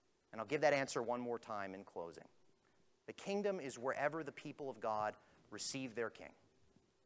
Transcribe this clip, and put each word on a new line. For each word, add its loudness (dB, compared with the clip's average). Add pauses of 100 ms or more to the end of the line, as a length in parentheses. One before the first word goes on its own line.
(340)
And -2
I'll -4
give 2
that 8
answer 2
one 0
more -2
time -4
in -10
closing. -8 (760)
The -8
kingdom 0
is -4
wherever 2
the -6
people -8
of -8
God 2 (360)
receive -4
their 2
king -12 (720)